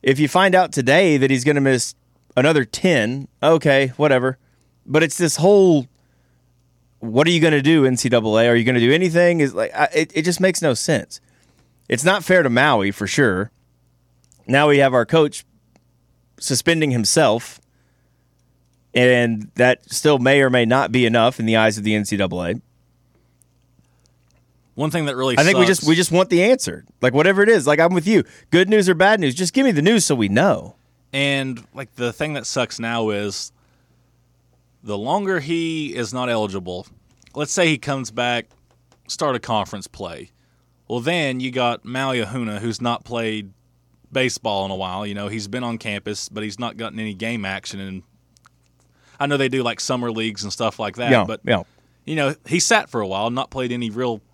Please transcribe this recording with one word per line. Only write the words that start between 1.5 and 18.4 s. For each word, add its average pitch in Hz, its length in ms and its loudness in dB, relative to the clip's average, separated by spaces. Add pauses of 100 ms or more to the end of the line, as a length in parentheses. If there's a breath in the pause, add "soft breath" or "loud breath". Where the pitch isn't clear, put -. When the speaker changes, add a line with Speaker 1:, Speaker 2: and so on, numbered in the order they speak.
Speaker 1:
miss 135 360 0 (400)
another 143 280 4
ten, 135 640 -2 (160)
okay, 139 540 4
whatever. 131 420 2 (480)
But 143 160 2
it's 160 160 -2
this 165 180 0
whole, 180 520 4 (1120)
"What 117 260 2
are 170 40 2
you 170 100 2
gonna 151 200 4
do, 147 240 4
N 127 120 2
C 127 120 -2
double 110 300 2
A? 117 80 6
Are 120 80 6
you 120 80 4
gonna 123 160 2
do 120 140 4
anything?" 175 480 2
Is 139 120 0
like, 104 220 -4
I, 151 180 0
it, 160 220 0
it 160 80 -2
just 170 180 -2
makes 185 220 0
no 147 120 0
sense. - 460 -4 (680)
It's 127 160 -2
not 185 200 2
fair 180 200 4
to 131 60 2
Maui, 117 420 2
for 101 160 -8
sure. 104 420 0 (960)
Now 143 220 2
we 143 100 4
have 135 160 2
our 120 120 2
coach 156 380 0 (920)
suspending 156 540 0
himself, 117 680 0 (1300)